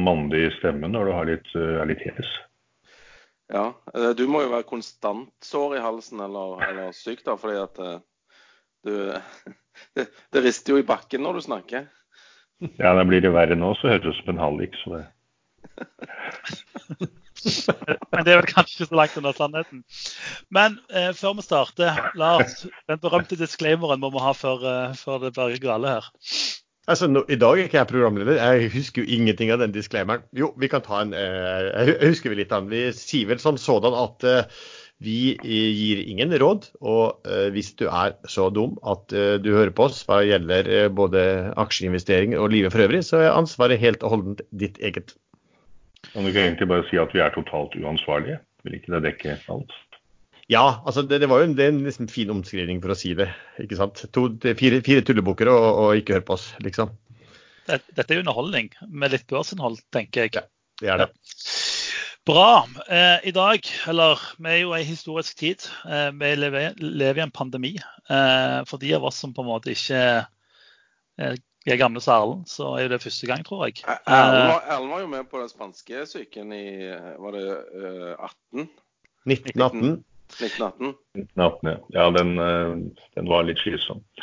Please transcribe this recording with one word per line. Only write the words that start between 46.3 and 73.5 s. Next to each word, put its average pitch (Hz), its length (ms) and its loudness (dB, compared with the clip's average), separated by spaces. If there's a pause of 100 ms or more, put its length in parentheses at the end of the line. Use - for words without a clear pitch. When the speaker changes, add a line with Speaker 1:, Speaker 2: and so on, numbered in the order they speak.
Speaker 1:
egentlig 87 240 0
bare 87 200 2
si 90 80 2
at - 160 0
vi 92 60 2
er 76 160 2
totalt 76 400 -6
uansvarlige? 78 640 -4 (240)
Vil - 120 -12
ikke - 200 -10
det 80 80 0
dekke 76 360 -4 (100)
alt? - 220 -10 (760)
Speaker 4:
Ja, 117 380 6
altså, 139 180 -2
det, 139 160 0
det 143 80 2
var 131 120 6
jo 160 100 6
en, 143 80 0
det 139 80 6
er 147 80 6
en 139 100 0
liksom 127 240 -6
fin 107 220 -4
omskrivning 92 520 -4
for 92 120 -4
å - 20 -6
si 90 180 -4
det, 92 140 0 (320)
ikke 104 160 -8
sant? 101 380 -4
To, 123 160 2
det, 113 280 -2
fire, 131 240 4
fire 135 220 4
tullebukker 107 480 2
og, 117 140 8 (160)
og 107 160 4
ikke 107 180 -2
hør 92 80 0
på 95 140 -2
oss, - 160 -14 (100)
liksom. 104 260 -4 (800)
Speaker 3:
Det, - 140 -2 (160)
dette 147 160 0
er - 20 2
jo 180 80 0
underholdning 127 460 -4 (180)
med 143 240 -2
litt 131 160 -4
børsinnhold, 135 520 -4 (120)
tenker 117 320 -4
jeg. 110 120 -2
Speaker 4:
Ja, - 60 -4 (380)
det 104 140 -4
er 92 100 2
det. - 60 -2
Speaker 3:
Ja. - 240 -20 (920)
Bra. 185 360 8 (240)
Eh, 175 400 4
i 185 80 -4
dag, 202 240 4 (280)
eller 165 320 4 (180)
vi 165 160 -8
er 170 80 4
jo 175 140 -2
i 160 120 -4
historisk 160 520 -8
tid, 165 280 -4 (200)
eh, 147 280 -2
vi 147 200 0
lever, 143 440 -2
lever 139 400 0
i 160 60 0
en 143 100 -8
pandemi. 131 400 -6 (320)
Eh, 131 580 2
for 139 140 -12
de 143 160 -4
av 139 120 0
oss - 120 -8
som 131 160 -10
på 127 80 -8
en 120 80 -8
måte 113 200 -6
ikke, 123 520 2 (960)
eh, 127 160 -4 (320)
er 127 80 2
gamle 120 240 2
som 127 160 2
Erlend, 117 320 0
så 135 300 -8
er 127 80 -2
jo 123 80 -4
det 120 100 -4
første - 240 -12
gang, 151 160 -4
tror 190 220 -8